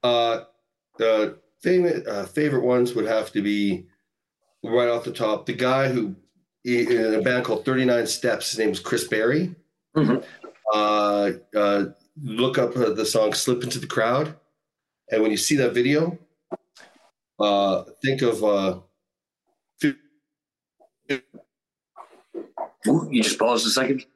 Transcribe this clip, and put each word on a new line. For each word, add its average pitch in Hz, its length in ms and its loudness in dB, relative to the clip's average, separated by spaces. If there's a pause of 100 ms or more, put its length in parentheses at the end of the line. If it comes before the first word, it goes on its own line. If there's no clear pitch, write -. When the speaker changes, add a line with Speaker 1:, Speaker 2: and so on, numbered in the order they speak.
Speaker 1:
uh, 117 380 2 (580)
the 110 400 2 (240)
famous, 175 440 2
uh, 104 200 -6
favorite 139 380 -2
ones 123 300 2
would 107 120 -2
have 110 260 -2
to 104 100 -2
be 101 440 -2 (760)
right 120 240 2
off 117 160 0
the 117 80 -8
top, 110 340 -2
the 120 60 -6
guy 131 360 0
who, 110 280 -2 (480)
he, 120 160 2 (160)
in 110 180 2
a 107 80 0
band 123 220 2
called 113 200 -2
Thirty-nine 127 420 2
Steps, - 440 -2
his - 80 -6
name 107 120 2
is 92 100 -4
Chris - 260 -4
Berry. 131 480 0 (420)
Speaker 2:
Mm-hmm. - 280 2 (500)
Speaker 1:
Uh, 104 560 2 (260)
uh, 101 280 2 (380)
look 123 360 -2
up, 120 180 0
uh, 120 140 2
the 107 160 -2
song 107 260 2
Slip 123 300 -2
Into 123 160 -6
the - 80 -10
Crowd. 131 480 -2 (760)
And 110 120 2
when 110 80 2
you 107 80 0
see - 180 0
that 127 160 2
video, 147 460 0 (1200)
uh, 101 440 2 (200)
think 135 180 0
of, 110 220 0
uh, 98 360 0 (4000)
Speaker 2:
Ooh, 160 240 2
you 123 120 2
just - 160 -2
paused 113 280 0
a 110 40 0
second. 131 340 -2 (120)